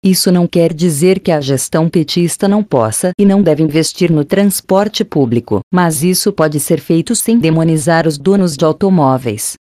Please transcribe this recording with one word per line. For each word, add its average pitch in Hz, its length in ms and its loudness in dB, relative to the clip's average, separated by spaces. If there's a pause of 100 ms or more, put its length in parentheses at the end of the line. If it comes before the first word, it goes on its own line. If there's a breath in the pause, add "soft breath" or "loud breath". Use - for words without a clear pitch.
Isso 190 280 2
não 175 140 2
quer 170 280 0
dizer 175 460 0
que - 100 -4
a 151 100 0
gestão 139 480 -2
petista 175 600 -2
não 208 160 0
possa 131 540 -2
e 202 60 2
não 196 160 4
deve 160 220 2
investir 160 480 0
no 151 140 2
transporte 196 800 0
público, 117 560 -2 (120)
mas 165 300 0
isso 185 300 0
pode 156 260 0
ser 147 220 -2
feito 165 340 -2
sem 226 240 0
demonizar 160 720 0
os 147 100 -4
donos 180 380 0
de 165 80 -2
automóveis. 139 960 0